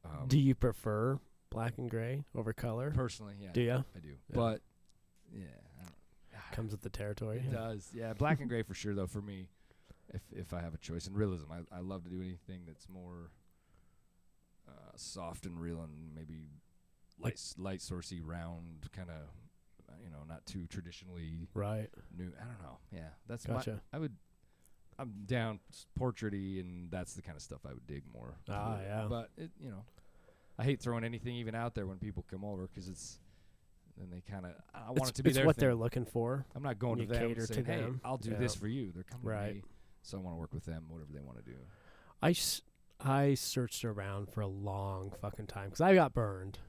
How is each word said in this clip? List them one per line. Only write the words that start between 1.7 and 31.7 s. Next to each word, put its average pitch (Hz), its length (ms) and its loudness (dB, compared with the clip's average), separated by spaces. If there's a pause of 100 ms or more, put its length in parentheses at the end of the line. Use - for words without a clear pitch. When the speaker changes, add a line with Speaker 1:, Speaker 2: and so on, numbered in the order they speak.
Speaker 2:
and 123 100 -2
gray 117 340 0 (120)
over 110 180 0
color? 123 380 0
Speaker 1:
Personally, 113 480 0
yeah. 95 120 -8
Speaker 2:
Do 117 100 6
ya? 123 220 6 (120)
Speaker 1:
I 92 40 -10
do. 76 100 -12
Speaker 2:
Yeah. 69 60 -10 (200)
Speaker 1:
But, 113 260 4 (720)
yeah, 98 120 -8 (340)
I 87 40 -14
don't, - 680 -18
Speaker 2:
Comes 110 220 -2
with 101 80 -6
the - 80 -6
territory. 107 480 -2
Speaker 1:
It 127 80 0
Speaker 2:
Yeah. 131 60 2
Speaker 1:
does. 110 420 -2
Yeah, 113 200 -2
black 147 280 6
and 135 80 0
gray 117 140 4
for 98 100 -4
sure, 104 200 0
though, 98 140 2
for 104 140 -4
me, 98 260 -8 (640)
if, 92 80 -4 (120)
if 90 200 -6
I 90 60 -2
have 85 140 -4
a 78 40 -6
choice. 82 300 -4
And 95 80 -6
realism, 92 340 2
I, 82 100 -8 (140)
I 90 60 -8
love 92 240 -6
to 87 60 -12
do 92 120 -4
anything 92 460 -8
that's 80 220 -18
more, 90 420 -14 (1400)
uh, - 280 -18
soft 85 500 -8
and 87 140 -6
real 82 220 -2
and 78 320 -10
maybe 78 340 -10 (720)
Speaker 2:
Like - 40 -14
Speaker 1:
light, 120 100 0
s-, - 240 -10
light 95 220 -4
sourcey, 90 440 -6
round, 82 680 -8
kinda, 82 340 -8 (640)
uh, 60 40 -18 (100)
you 90 60 -12
know, 73 180 -10
not 80 180 -10
too 92 220 -6
traditionally 85 880 -8
Speaker 2:
Right. 104 360 0 (260)
Speaker 1:
new. 87 240 -6
I 101 60 -12
don't 117 160 -12
know. 67 180 -14 (120)
Yeah, 82 180 -8 (180)
that's 117 200 -6
my, 117 80 2
Speaker 2:
Gotcha. 117 260 -2 (120)
Speaker 1:
I 165 60 -4
would, 151 160 -2 (840)
I'm 107 260 -6
down 113 340 2 (120)
s-, - 140 -16 (120)
portraity, 101 640 0
and 90 320 -6
that's 90 220 -4
the 90 80 -10
kinda 78 180 -8
stuff - 260 -10
I 67 80 -8
would 62 140 -12
dig 71 160 -6 (100)
more. 58 240 -10 (120)
Speaker 2:
Ah, 104 320 -2
yeah. 104 280 -2
Speaker 1:
But, 117 280 -2
it, 165 220 -8
you 135 120 -8
know, 101 140 -10 (720)
I 110 60 0
hate 135 180 4
throwing 117 220 0
anything 120 320 -2
even 113 200 -2
out 117 200 0